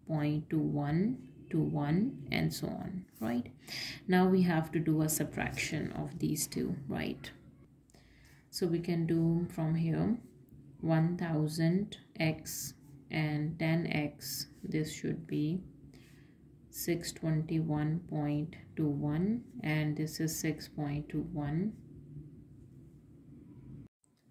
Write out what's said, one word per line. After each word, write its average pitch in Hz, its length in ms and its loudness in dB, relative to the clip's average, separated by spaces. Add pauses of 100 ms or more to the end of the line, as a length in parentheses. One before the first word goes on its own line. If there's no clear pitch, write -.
point 151 420 0
two 165 80 2
one 151 600 2 (300)
two 160 120 2
one, 156 720 2
and 160 200 2
so - 140 -4
on, - 380 -6 (160)
right? 240 320 -2 (560)
Now 185 180 8
we 185 160 8
have 160 300 4
to 170 80 4
do 156 220 4
a 156 60 4
subtraction - 840 -2
of 151 260 -6
these 156 300 0
two, - 260 -2 (140)
right? - 420 -4 (1200)
So - 160 -2
we 165 140 2
can 165 260 0
do 165 480 4
from 160 220 2
here 165 400 2 (640)
one 165 360 4
thousand 165 840 2 (200)
x - 560 -2 (360)
and 151 480 0
ten 165 300 2
x, - 580 -4 (160)
this 156 280 -2
should - 360 -4
be 151 340 0 (1120)
six - 420 -2
twenty-one 156 960 0
point 151 480 -2 (180)
two 156 140 2
one, 156 540 0 (200)
and 151 360 2
this 156 200 -2
is 160 200 -2
six 151 280 -2
point 147 440 -4
two 151 220 -2
one. 160 420 -2 (2500)